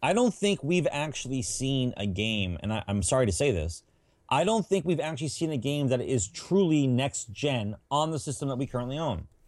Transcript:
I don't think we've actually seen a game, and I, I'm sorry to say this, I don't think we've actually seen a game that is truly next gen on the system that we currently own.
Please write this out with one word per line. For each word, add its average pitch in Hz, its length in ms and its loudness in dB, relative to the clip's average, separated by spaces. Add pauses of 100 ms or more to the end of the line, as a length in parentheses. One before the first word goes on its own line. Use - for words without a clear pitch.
I 151 100 4
don't 240 200 4
think - 300 0
we've 160 280 2
actually 135 500 -4
seen 131 560 0
a 104 80 -4
game, 101 560 0
and 104 100 -2
I, 110 160 -2
I'm 101 140 0
sorry 131 240 4
to 98 60 4
say 143 200 2
this, 82 320 -4 (460)
I 143 140 2
don't 214 240 2
think 190 180 0
we've 165 140 2
actually 156 300 -4
seen 160 220 -4
a 147 60 -2
game 139 300 0
that 123 140 2
is 123 260 0
truly 160 580 2
next 127 460 0
gen 110 460 -2 (120)
on 156 220 2
the 151 80 -4
system 139 300 -4
that 127 80 -2
we 127 100 -2
currently 127 320 -4
own. 117 280 -4 (200)